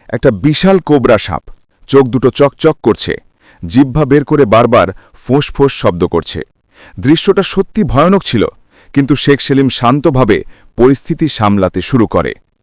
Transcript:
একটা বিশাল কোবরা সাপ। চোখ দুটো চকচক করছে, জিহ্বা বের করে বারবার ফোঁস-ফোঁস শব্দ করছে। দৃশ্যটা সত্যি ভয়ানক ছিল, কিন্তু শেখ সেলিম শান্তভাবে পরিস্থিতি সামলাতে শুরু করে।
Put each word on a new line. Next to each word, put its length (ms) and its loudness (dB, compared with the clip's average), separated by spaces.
একটা 220 0
বিশাল 480 2
কোবরা 400 2
সাপ। 240 -8
চোখ 200 2
দুটো 240 0
চকচক 520 0
করছে, 340 -2
জিহ্বা 380 0
বের 200 2
করে 200 2
বারবার 440 2
ফোঁস-ফোঁস 580 -2
শব্দ 340 -2
করছে। 340 -4
দৃশ্যটা 420 0
সত্যি 420 -4
ভয়ানক 400 2
ছিল, 220 -2
কিন্তু 240 0
শেখ 240 0
সেলিম 280 0
শান্তভাবে 760 0
পরিস্থিতি 520 0
সামলাতে 520 -2
শুরু 260 0
করে। 280 -2